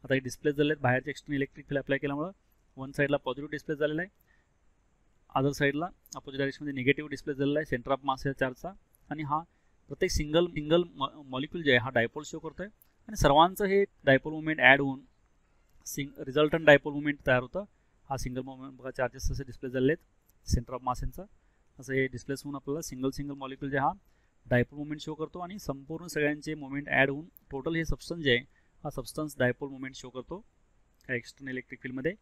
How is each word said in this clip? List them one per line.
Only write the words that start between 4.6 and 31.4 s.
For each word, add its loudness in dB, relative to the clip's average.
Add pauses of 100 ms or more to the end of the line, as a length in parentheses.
other 2
साईडला 0 (300)
opposite -12
डायरेक्शनमध्ये -4
negative 0
डिस्प्लेस -8
झालेला 0
आहे -2
center -4
of -6
mass -4
या 0
चार्जचा. -6 (380)
आणि -6
हा 0 (500)
प्रत्येक -2
single, 2
single 2 (120)
मॉ-, -6
molecule -6
जे 4
आहे, 8
हा 0
dipole 0
show -10
करतोय -10
आणि -18
सर्वांचं 6
हे 4 (220)
dipole 4
movement -4
add 10
होऊन -2 (880)
सिंग-, -6
resultant 2
dipole 10
movement -2
तयार 6
होतं. -6 (440)
हा -2
single -4
movement -12
बघा, -10
charges -2
असे -4
डिस्प्लेस -10
झालेले 4
आहेत -4
center -4
of -6
mass -2
यांचा, -6 (540)
असं -10
हे 2
displays -6
होऊन -8
आपल्याला -6
single, -4
single -8
molecule -8
जे 0
हा 2 (540)
dipole 2
मोमेंट -8
शो -8
करतो -8
आणि -10
संपूर्ण -8
सगळ्यांचे -2
movement -8
ॲड 4
होऊन -8 (240)
टोटल -4
हे -2
substance -6
जे 6
आहे, -2 (400)
हा -4
सबस्टन्स -8
dipole 0
मोमेंट -12
शो -16
करतो -10 (640)
या -2
External -10